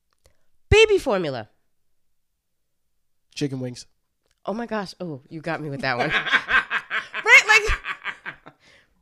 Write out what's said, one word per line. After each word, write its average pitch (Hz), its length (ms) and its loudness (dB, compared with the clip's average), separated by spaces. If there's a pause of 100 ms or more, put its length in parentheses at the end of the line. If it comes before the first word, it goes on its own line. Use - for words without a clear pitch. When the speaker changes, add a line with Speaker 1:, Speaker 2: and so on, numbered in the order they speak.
(680)
Speaker 1:
Baby 427 300 8
formula. 160 500 -2 (1800)
Speaker 2:
Chicken 135 260 -4
wings. 123 280 -12 (580)
Speaker 1:
Oh 196 80 -6
my 233 120 -8
gosh. 214 360 -6
Oh, 160 260 -10
you 160 140 -14
got 156 200 -6
me 156 80 -8
with 135 120 -8
that 127 160 -2
one. 139 200 0
Speaker 2:
<laughs> 196 40 -2 (1040)
Speaker 1:
Right? 508 220 8
Like, - 1040 -2 (480)